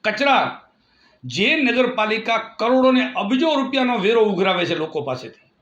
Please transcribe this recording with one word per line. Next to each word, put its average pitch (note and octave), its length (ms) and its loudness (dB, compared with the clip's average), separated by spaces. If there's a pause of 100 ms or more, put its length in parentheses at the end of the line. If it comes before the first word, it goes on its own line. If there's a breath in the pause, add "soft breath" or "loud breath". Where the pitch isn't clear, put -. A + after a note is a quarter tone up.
કચરા, A3 640 0 (540 soft breath)
જે F#3 320 0
નગરપાલિકા A3+ 800 0
કરોડો B3+ 540 2
ને B3 240 2
અબજો C4 400 0
રૂપિયાનો B3+ 420 0
વેરો A3 240 2
ઉઘરાવે F#3 440 0
છે E3 100 -2
લોકો D#3 260 -6
પાસેથી - 500 -10 (100)